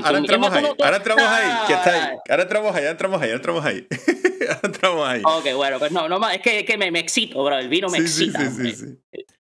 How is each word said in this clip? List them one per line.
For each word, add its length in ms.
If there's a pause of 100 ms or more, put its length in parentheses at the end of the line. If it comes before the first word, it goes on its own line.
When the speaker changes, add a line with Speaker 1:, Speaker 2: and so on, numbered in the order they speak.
Speaker 1:
ahora, 160
Speaker 2:
ni 60
tú. 80
Speaker 1:
ahora 20
Speaker 2:
Y 40
más 80
Speaker 1:
entramos 20
Speaker 2:
cuando 180
Speaker 1:
ahí. 80
Speaker 2:
tú 80
Speaker 1:
Ahora 140
entramos 260
ahí, 420
que 60
está 180
ahí. 100
Speaker 2:
estás 300
Speaker 1:
Ahora 120
entramos 320
ahí, 80
ahora 80
entramos 320
ahí, 80
ahora 60
entramos 280
ahí. 260
<laughs> 560
Ahora 160
entramos 460
ahí. 160
Speaker 2:
Ok, 320
bueno, 220
pues 140
no, 140
no 120
más. 180
Es 60
que, 180
es 60
que 100
me, 140
me 80
excito, 440
bro. 160
El 120
vino 180
me 120
Speaker 1:
Sí, 80
sí, 160
Speaker 2:
excita, 140
Speaker 1:
sí, 120
sí, 340
Speaker 2:
hombre. 160 (120)
Speaker 1:
sí. 120 (280)